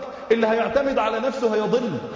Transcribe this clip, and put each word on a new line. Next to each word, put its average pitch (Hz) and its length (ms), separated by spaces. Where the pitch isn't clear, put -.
اللي 226 160
هيعتمد 233 520
على 220 200
نفسه 233 360
هيضل، 214 360